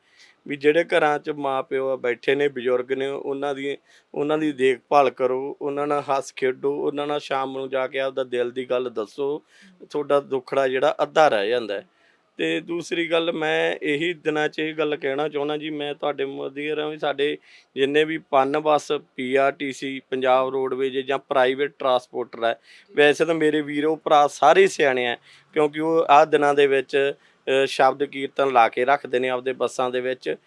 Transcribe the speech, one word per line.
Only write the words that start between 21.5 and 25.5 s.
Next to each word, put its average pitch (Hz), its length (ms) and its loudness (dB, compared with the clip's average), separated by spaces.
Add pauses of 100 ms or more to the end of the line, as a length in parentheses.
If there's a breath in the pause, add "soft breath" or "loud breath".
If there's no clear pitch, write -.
ਟਰਾਂਸਪੋਰਟਰ 123 640 -2
ਹੈ, 113 160 -2 (360 soft breath)
ਵੈਸੇ 147 300 4
ਤਾਂ 165 100 0
ਮੇਰੇ 156 260 2
ਵੀਰੋ 147 340 -2
ਭਰਾ 147 320 4
ਸਾਰੇ 165 400 4
ਸਿਆਣੇ 127 400 0
ਆ, 120 100 -4 (360 soft breath)